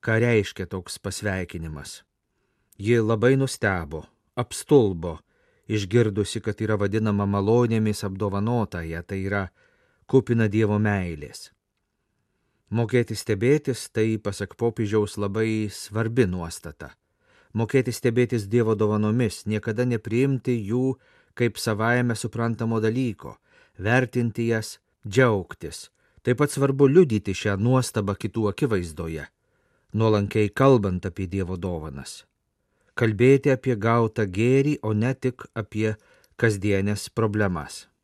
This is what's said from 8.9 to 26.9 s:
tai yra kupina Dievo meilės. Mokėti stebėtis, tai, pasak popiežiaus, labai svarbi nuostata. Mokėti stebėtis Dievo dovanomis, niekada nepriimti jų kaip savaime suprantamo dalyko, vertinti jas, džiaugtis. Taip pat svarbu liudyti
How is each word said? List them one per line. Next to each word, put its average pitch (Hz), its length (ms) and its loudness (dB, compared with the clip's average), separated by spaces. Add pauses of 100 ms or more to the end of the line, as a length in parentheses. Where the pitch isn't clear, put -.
tai 98 160 -6
yra 98 240 -2 (580)
kupina 117 440 4
Dievo 104 260 2
meilės. 92 760 -4 (1160)
Mokėti 113 460 0
stebėtis, 120 720 0
tai, 110 300 0
pasak 101 420 -8
popiežiaus, 110 560 0
labai 107 560 -2
svarbi 113 560 0
nuostata. 82 640 -8 (640)
Mokėti 117 400 0
stebėtis 120 560 0
Dievo 113 240 4
dovanomis, 107 680 0
niekada 107 400 -2
nepriimti 123 840 0
jų 127 300 0 (360)
kaip 117 220 0
savaime 120 600 0
suprantamo 113 680 -2
dalyko, 110 540 -2 (420)
vertinti 117 720 0
jas, 110 300 -4 (260)
džiaugtis. 101 800 0 (360)
Taip 123 160 2
pat 147 160 2
svarbu 135 320 4
liudyti 131 480 4